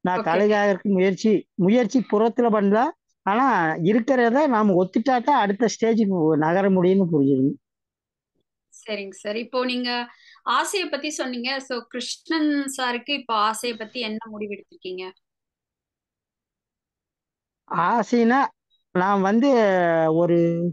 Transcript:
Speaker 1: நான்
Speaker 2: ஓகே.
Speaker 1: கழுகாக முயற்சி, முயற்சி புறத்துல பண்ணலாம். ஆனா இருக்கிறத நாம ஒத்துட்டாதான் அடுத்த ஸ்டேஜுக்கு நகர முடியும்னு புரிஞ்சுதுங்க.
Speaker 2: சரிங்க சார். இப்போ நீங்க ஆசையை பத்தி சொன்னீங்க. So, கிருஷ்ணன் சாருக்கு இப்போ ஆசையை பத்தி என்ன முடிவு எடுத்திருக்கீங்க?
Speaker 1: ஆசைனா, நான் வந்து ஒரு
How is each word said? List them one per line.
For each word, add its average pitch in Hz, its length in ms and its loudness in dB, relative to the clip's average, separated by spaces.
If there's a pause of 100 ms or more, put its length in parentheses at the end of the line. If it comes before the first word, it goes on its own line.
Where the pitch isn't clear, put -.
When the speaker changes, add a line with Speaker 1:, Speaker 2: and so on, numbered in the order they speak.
Speaker 1:
நான் 185 200 -4
Speaker 2:
ஓகே. - 20 -10
Speaker 1:
கழுகாக 202 600 0
முயற்சி, 196 720 0
முயற்சி 214 560 2
புறத்துல 226 400 0
பண்ணலாம். 214 440 0 (280)
ஆனா 196 520 2
இருக்கிறத 233 720 2
நாம 208 360 2
ஒத்துட்டாதான் 240 400 -2
அடுத்த 220 440 2
ஸ்டேஜுக்கு 196 680 0
நகர 175 340 2
முடியும்னு 185 420 2
புரிஞ்சுதுங்க. 139 400 2 (1300)
Speaker 2:
சரிங்க 202 240 -8
சார். 208 260 -10
இப்போ 247 280 -4
நீங்க 247 440 -4 (340)
ஆசையை 330 460 -2
பத்தி 302 220 -6
சொன்னீங்க. 262 500 -6
So, 254 200 -8
கிருஷ்ணன் 285 960 -4
சாருக்கு 247 340 -6
இப்போ 254 240 -6
ஆசையை 220 440 -2
பத்தி 220 220 -12
என்ன 220 160 -6 (120)
முடிவு 208 240 -10
எடுத்திருக்கீங்க? 185 580 -14 (2500)
Speaker 1:
ஆசைனா, 233 760 2 (440)
நான் 196 300 0
வந்து 226 320 2 (600)
ஒரு 170 580 2